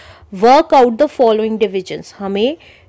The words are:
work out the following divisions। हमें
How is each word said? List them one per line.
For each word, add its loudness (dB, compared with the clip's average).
work 2
out 2
the 2
following -2
divisions। -6
हमें -4